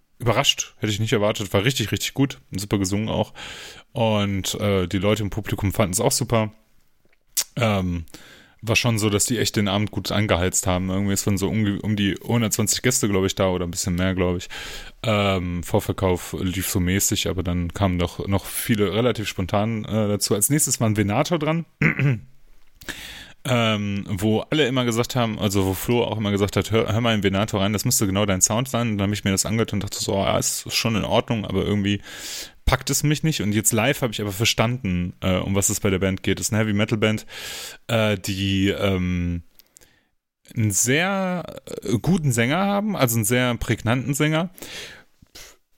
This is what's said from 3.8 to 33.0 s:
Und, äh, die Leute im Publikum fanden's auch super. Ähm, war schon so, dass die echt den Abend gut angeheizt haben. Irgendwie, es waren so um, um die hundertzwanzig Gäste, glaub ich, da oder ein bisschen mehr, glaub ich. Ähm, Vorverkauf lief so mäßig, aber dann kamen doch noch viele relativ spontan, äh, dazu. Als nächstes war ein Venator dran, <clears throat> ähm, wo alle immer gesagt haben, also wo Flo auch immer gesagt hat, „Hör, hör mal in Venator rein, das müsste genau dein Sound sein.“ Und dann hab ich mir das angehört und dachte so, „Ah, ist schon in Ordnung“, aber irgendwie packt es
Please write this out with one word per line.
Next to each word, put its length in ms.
Und, 680
äh, 260
die 120
Leute 240
im 80
Publikum 420
fanden's 280
auch 120
super. 400
Ähm, 480
war 140
schon 240
so, 100
dass 160
die 140
echt 160
den 140
Abend 240
gut 180
angeheizt 560
haben. 240
Irgendwie, 220
es 120
waren 140
so 100
um, 300
um 160
die 200
hundertzwanzig 680
Gäste, 260
glaub 160
ich, 120
da 140
oder 140
ein 60
bisschen 240
mehr, 220
glaub 200
ich. 120
Ähm, 580
Vorverkauf 800
lief 280
so 120
mäßig, 480
aber 160
dann 280
kamen 280
doch 260
noch 200
viele 460
relativ 360
spontan, 560
äh, 240
dazu. 260
Als 160
nächstes 300
war 80
ein 80
Venator 420
dran, 280
<clears throat> 480
ähm, 640
wo 320
alle 260
immer 180
gesagt 300
haben, 240
also 260
wo 100
Flo 280
auch 160
immer 140
gesagt 240
hat, 160
„Hör, 200
hör 80
mal 140
in 80
Venator 380
rein, 120
das 120
müsste 240
genau 180
dein 140
Sound 280
sein.“ 220
Und 80
dann 100
hab 60
ich 80
mir 80
das 160
angehört 260
und 120
dachte 180
so, 140
„Ah, 200
ist 380
schon 220
in 80
Ordnung“, 400
aber 200
irgendwie 360
packt 260
es 120